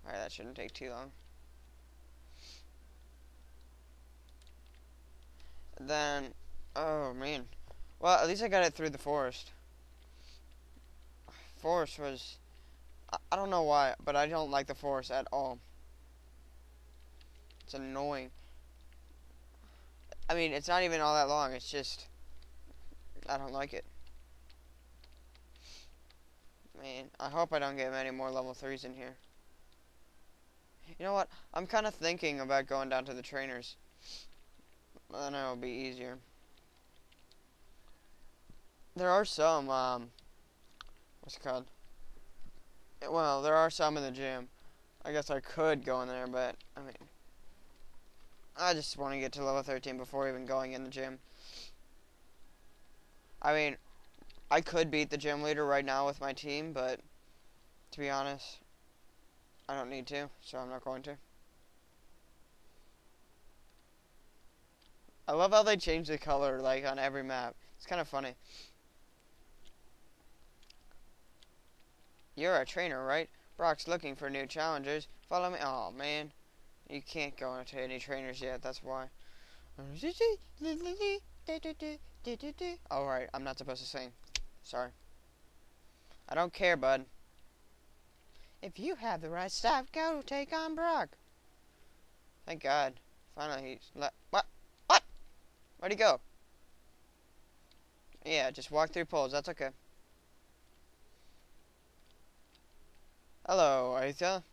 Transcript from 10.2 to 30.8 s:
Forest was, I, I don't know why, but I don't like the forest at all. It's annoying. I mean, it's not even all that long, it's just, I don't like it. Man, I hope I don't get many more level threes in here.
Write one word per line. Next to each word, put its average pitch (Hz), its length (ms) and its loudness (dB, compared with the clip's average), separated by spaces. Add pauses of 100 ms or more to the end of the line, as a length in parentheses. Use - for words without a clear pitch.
Forest 160 420 2
was, 139 380 -6 (760)
I, - 40 -2 (140)
I 175 60 4
don't 196 120 0
know 175 140 6
why, 143 300 8 (100)
but 143 140 2
I 147 100 6
don't 156 240 0
like 139 160 2
the 139 80 -4
forest 135 340 -2
at 131 220 0
all. 131 260 0 (2000)
It's - 120 -12
annoying. 135 560 -4 (2000)
I 165 60 6
mean, 165 160 4
it's 147 160 -2
not 180 160 6
even 165 160 2
all 151 160 6
that 143 140 6
long, 143 240 2
it's - 160 -6
just, - 380 -4 (1200)
I 139 100 -2
don't 135 140 -6
like 139 220 -4
it. 85 100 -8 (3000)
Man, 131 240 -10 (140)
I 135 80 -2
hope 165 240 2
I 151 80 2
don't 139 160 0
get 131 160 0
many 131 200 -2
more 131 200 -2
level 127 220 -2
threes 135 320 -6
in 127 80 -8
here. 127 240 -12 (1800)